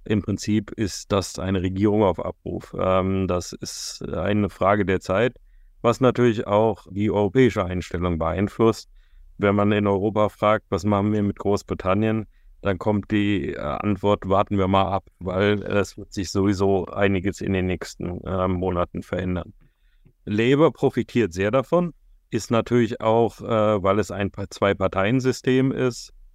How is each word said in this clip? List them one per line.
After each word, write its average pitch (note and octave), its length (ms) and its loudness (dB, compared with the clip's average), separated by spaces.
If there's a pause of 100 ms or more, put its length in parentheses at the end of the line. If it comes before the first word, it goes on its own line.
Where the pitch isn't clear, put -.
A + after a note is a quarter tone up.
im G#2+ 180 0
Prinzip G#2 500 -2
ist - 400 -6
das G2 260 -2
eine F#2 240 -2
Regierung G2+ 400 2
auf F2+ 220 2
Abruf. - 540 -10
Ähm, F#2 500 0
das F2+ 240 -4
ist - 560 -12
eine G2+ 400 0
Frage G2 380 2
der F#2 140 2
Zeit, G#2+ 360 0 (460)
was A#2 180 2
natürlich A#2+ 460 2
auch G#2 440 2
die G2 200 -2
europäische G#2 540 2
Einstellung F2 540 -4
beeinflusst. G2 720 0 (500)
Wenn G2+ 160 2
man G#2 180 2
in G#2 140 2
Europa G2+ 420 0
fragt, G#2+ 420 0
„Was F#2 140 -2
machen G#2 280 2
wir G#2+ 100 0
mit G2+ 160 -2
Großbritannien?“, G2+ 880 0 (360)
dann G2 160 -2
kommt G#2 320 -2
die, G2+ 440 0
äh, - 40 -12
Antwort, G2+ 720 -2
„Warten G2 300 0
wir F#2+ 100 0
mal F#2+ 220 2
ab“, F#2+ 280 -6
weil G2 440 0
es G2+ 360 -2
wird G2+ 140 -16
sich G2 180 -6
sowieso G2 560 2
einiges G2 540 -2
in F#2+ 120 -4
den F#2 140 0
nächsten, F2 580 -6
äh, F#2 240 -2
Monaten F2 540 -2
verändern. F#2 500 -6 (720)
Labour B2 460 4
profitiert A#2 600 0
sehr G2 180 0
davon, D#3+ 420 0 (380)
ist - 200 -4
natürlich A#2 500 0
auch, A2 400 2
äh, G#2+ 420 0
weil G2 160 2
es G#2 120 -2
ein G2 200 -4
Pa-, G2+ 180 -10
Zwei-Parteien-System A#2 1200 0
ist, B2 400 -4 (220)